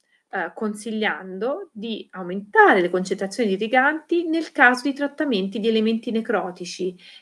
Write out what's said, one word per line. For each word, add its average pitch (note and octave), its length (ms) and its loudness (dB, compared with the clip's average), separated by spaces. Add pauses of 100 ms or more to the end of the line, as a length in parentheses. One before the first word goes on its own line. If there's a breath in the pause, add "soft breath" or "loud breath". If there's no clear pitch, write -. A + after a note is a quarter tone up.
(300)
eh, F3 240 -4
consigliando G#3+ 1160 -4
di A3 420 -10
aumentare G3+ 680 4
le F3 80 2
concentrazioni F#3+ 640 -2
di F#3+ 60 0
irriganti C#4+ 720 0
nel D#4+ 240 -2
caso B3+ 380 4
di C4+ 60 -2
trattamenti C#4 640 -2
di G#3+ 100 0
elementi A3 420 0
necrotici F#3 840 -4 (260 loud breath)